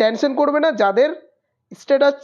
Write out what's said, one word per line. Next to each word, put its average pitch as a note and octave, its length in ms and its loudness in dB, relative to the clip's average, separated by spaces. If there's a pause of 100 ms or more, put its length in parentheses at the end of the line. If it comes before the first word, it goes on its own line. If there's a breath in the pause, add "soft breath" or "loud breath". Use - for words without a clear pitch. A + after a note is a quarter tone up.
টেনশন A3+ 400 0
করবে D4 240 0
না, D#4+ 60 2 (120)
যাদের A3 280 0 (680)
স্ট্যাটাস C#4 440 0